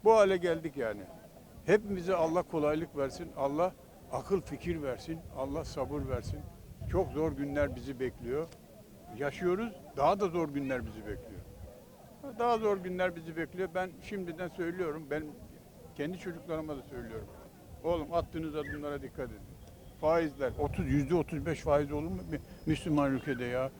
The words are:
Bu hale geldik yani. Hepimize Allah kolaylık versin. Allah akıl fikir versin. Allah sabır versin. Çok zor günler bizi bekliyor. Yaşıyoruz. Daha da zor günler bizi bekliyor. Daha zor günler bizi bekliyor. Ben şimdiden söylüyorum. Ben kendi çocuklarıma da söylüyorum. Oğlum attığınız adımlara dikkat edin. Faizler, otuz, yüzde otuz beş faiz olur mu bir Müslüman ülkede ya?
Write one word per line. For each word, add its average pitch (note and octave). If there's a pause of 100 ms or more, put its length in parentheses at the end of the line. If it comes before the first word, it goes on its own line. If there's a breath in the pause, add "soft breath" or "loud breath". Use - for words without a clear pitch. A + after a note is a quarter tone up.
Bu A3
hale G3
geldik E3
yani. A2 (640)
Hepimize F#3+
Allah E3
kolaylık D#3+
versin. C#3
Allah D3 (380)
akıl E3
fikir D#3
versin. C#3+ (180)
Allah C#3
sabır C#3
versin. B2 (520)
Çok F3+
zor D#3
günler C#3+
bizi B2
bekliyor. B2+ (680)
Yaşıyoruz. F3+ (240)
Daha E3
da G3+
zor E3
günler C3+
bizi A2
bekliyor. G#2 (1000)
Daha A#3+
zor G#3
günler F3+
bizi D#3+
bekliyor. F3+
Ben F#3 (120)
şimdiden F3+
söylüyorum. E3
Ben D#3 (720)
kendi E3
çocuklarıma D#3+
da B2+
söylüyorum. A2+ (560)
Oğlum D#3+
attığınız D#3+
adımlara D3
dikkat C3+
edin. A2 (600)
Faizler, D3+
otuz, D3
yüzde C#3
otuz D3+
beş D#3+
faiz C#3+
olur D3
mu F#3 (120)
bir D3 (260 loud breath)
Müslüman D3
ülkede B2+
ya? B2+